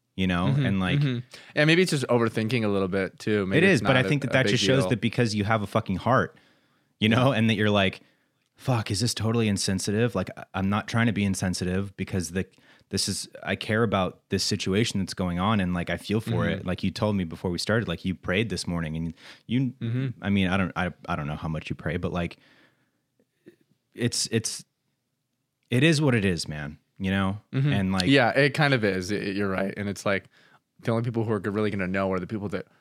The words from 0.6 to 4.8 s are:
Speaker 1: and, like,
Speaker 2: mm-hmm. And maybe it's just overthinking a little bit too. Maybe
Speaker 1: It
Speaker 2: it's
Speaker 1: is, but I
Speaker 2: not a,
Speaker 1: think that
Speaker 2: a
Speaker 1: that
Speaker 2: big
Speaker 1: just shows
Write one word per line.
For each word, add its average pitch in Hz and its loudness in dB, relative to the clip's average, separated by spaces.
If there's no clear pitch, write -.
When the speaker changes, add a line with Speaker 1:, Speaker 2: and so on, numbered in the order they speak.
Speaker 1:
and, 98 0
like, 92 2
Speaker 2:
mm-hmm. 131 0
And 151 4
maybe 165 6
it's 180 2
just 139 0
overthinking 113 2
a 107 0
little 98 0
bit 95 -4
too. 107 0
Maybe 147 4
Speaker 1:
It 196 4
Speaker 2:
it's 131 4
Speaker 1:
is, - -2
but 104 2
I 135 6
Speaker 2:
not 127 4
a, - 0
Speaker 1:
think 143 0
that 127 -4
Speaker 2:
a - 0
Speaker 1:
that 131 4
Speaker 2:
big 104 2
Speaker 1:
just 120 2
shows 131 4